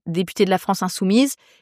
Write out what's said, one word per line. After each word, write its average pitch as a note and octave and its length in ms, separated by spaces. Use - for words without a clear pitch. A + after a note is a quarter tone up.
députés F3 400
de F#3 40
la F#3 80
France - 240
insoumise. G3 520